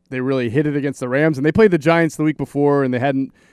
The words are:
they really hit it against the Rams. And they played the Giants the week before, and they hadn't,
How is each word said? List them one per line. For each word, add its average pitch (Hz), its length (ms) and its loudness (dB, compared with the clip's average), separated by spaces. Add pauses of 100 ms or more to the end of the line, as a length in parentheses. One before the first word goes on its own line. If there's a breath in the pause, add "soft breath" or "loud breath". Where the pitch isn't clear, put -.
they 127 120 -6
really 127 280 -2
hit 147 160 0
it 147 100 -2
against 139 260 -4
the 127 80 -6
Rams. 147 280 0
And 135 80 -2
they 160 60 2
played 214 200 4
the 175 60 0
Giants 165 380 2
the 156 80 -4
week 151 140 -2
before, 143 480 0
and 127 80 -2
they 120 60 -2
hadn't, 135 340 -2 (200 soft breath)